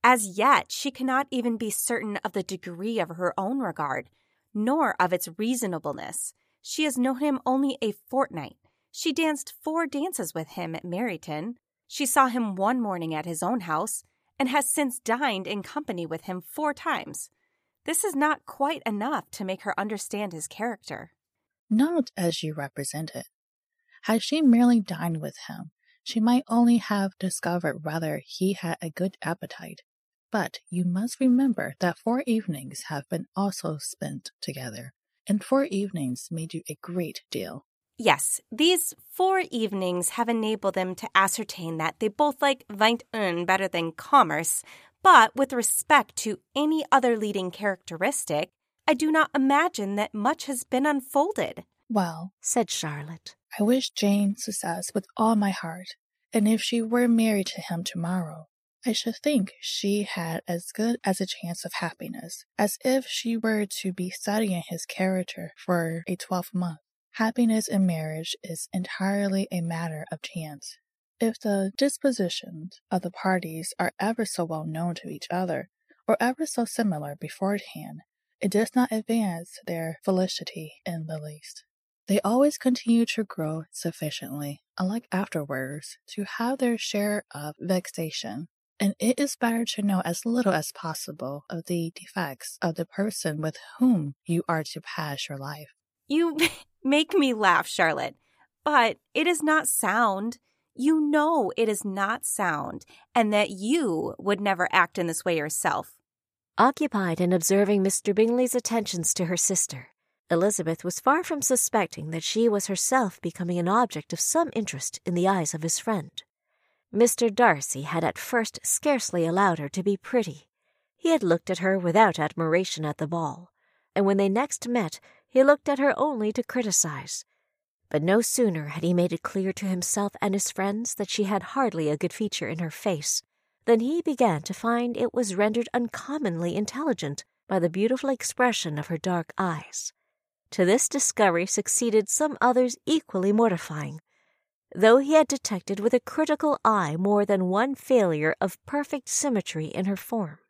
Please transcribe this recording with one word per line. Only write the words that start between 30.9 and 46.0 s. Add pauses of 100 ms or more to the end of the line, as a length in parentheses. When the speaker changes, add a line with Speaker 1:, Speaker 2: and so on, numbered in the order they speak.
Speaker 2:
remember
that
four
evenings
have
been
also
spent (100)
together, (320)
and
four
evenings
may
do
a
great
deal. (320)
Speaker 1:
Yes, (120)
these (160)
four (100)
evenings
have
enabled
them
to
ascertain
that
they
both
like
vingt (100)
et
un
better
than
commerce, (400)
but
with
respect